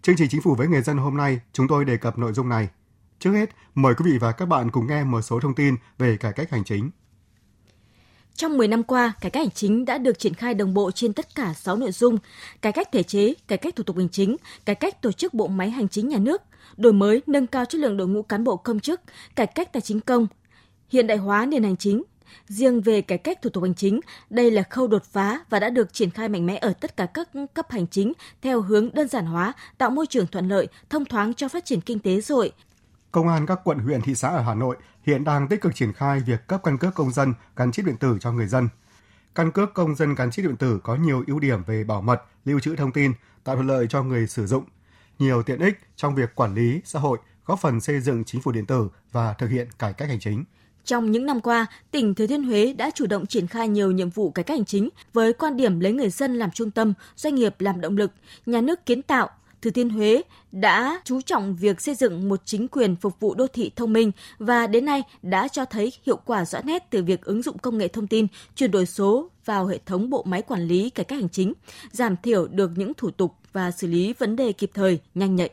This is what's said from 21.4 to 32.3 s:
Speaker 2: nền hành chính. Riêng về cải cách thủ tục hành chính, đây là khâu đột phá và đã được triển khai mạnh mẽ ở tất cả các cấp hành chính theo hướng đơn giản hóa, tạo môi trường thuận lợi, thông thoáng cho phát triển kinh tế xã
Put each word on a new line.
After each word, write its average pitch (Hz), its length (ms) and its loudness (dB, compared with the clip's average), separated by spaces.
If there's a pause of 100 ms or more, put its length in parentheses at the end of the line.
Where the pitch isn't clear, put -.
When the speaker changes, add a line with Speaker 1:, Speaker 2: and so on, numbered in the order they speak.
Speaker 2:
nền 277 180 2
hành 190 140 0
chính. 202 260 0 (440)
Riêng 240 340 2
về 214 200 4
cải 175 160 -4
cách 330 240 -6
thủ 240 80 -2
tục 180 140 -4
hành 185 120 0
chính, 202 240 0 (300)
đây 233 220 4
là 208 180 2
khâu 254 180 0
đột 202 160 2
phá 202 360 -2 (100)
và 208 100 2
đã 214 100 0
được 240 240 0
triển 190 160 0
khai 220 200 -6
mạnh 175 160 -2
mẽ 190 120 -2
ở 196 160 0
tất - 240 -8
cả 185 80 -2
các 320 240 -8 (240)
cấp 320 180 -6
hành 185 160 -4
chính 202 260 0 (280)
theo 254 200 0
hướng 214 320 2
đơn 294 140 0
giản 214 180 -4
hóa, 170 280 -2 (240)
tạo 247 120 2
môi 294 180 0
trường 196 200 0
thuận 185 200 -4
lợi, 190 200 2 (220)
thông 294 160 -2
thoáng 226 280 -2
cho 269 160 -6
phát 349 160 -8
triển 190 160 -2
kinh 220 180 -6
tế 196 220 0
xã 294 120 -4